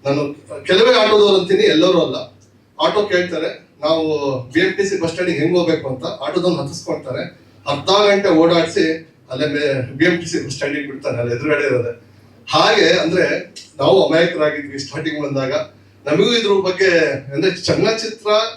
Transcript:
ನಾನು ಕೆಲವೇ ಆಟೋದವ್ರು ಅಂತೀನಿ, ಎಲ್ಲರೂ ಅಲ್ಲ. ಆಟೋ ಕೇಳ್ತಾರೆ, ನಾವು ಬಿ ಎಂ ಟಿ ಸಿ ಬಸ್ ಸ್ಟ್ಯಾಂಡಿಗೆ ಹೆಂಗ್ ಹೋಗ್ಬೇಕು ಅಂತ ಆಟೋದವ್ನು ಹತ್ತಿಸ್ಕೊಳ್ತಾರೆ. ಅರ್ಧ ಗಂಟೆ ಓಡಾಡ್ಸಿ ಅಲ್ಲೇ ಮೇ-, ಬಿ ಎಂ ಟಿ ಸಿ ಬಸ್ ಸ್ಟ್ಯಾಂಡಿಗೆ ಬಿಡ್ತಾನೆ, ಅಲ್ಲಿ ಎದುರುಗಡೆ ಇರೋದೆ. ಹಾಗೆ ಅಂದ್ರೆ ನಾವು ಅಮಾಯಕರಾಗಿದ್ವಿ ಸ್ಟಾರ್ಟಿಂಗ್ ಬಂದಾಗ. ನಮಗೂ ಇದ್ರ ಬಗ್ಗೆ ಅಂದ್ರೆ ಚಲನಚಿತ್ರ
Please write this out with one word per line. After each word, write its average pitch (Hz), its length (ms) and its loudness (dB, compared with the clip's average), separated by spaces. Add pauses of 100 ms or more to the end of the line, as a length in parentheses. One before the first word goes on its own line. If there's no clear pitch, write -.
ನಾನು 143 280 -2 (320)
ಕೆಲವೇ 226 300 6
ಆಟೋದವ್ರು 208 460 4
ಅಂತೀನಿ, 185 220 2
ಎಲ್ಲರೂ 170 380 4
ಅಲ್ಲ. 135 140 -2 (680)
ಆಟೋ 185 240 2
ಕೇಳ್ತಾರೆ, 170 600 -4 (140)
ನಾವು 151 520 0 (180)
ಬಿ 165 80 0
ಎಂ 190 140 2
ಟಿ 196 160 -2
ಸಿ 175 120 -2
ಬಸ್ 165 80 -2
ಸ್ಟ್ಯಾಂಡಿಗೆ 175 300 -2
ಹೆಂಗ್ 175 180 0
ಹೋಗ್ಬೇಕು 156 320 -2
ಅಂತ 131 160 -8
ಆಟೋದವ್ನು 165 520 -2
ಹತ್ತಿಸ್ಕೊಳ್ತಾರೆ. 139 680 -8 (440)
ಅರ್ಧ 139 220 -4 (220)
ಗಂಟೆ 196 180 2
ಓಡಾಡ್ಸಿ 165 760 2 (240)
ಅಲ್ಲೇ 135 160 -4
ಮೇ-, 135 500 -4
ಬಿ 160 80 2
ಎಂ 170 120 2
ಟಿ - 80 -8
ಸಿ - 200 -6
ಬಸ್ - 80 -10
ಸ್ಟ್ಯಾಂಡಿಗೆ 143 340 -6
ಬಿಡ್ತಾನೆ, 127 300 -8
ಅಲ್ಲಿ 120 180 -2
ಎದುರುಗಡೆ 147 300 -2
ಇರೋದೆ. 123 360 -2 (480)
ಹಾಗೆ 180 500 4
ಅಂದ್ರೆ 165 540 -2 (260)
ನಾವು 135 280 4
ಅಮಾಯಕರಾಗಿದ್ವಿ 151 720 -2
ಸ್ಟಾರ್ಟಿಂಗ್ 151 440 -8
ಬಂದಾಗ. 135 300 -4 (520)
ನಮಗೂ 202 280 2
ಇದ್ರ 202 280 2
ಬಗ್ಗೆ 175 580 0 (140)
ಅಂದ್ರೆ 175 280 -2
ಚಲನಚಿತ್ರ 214 680 -2 (280)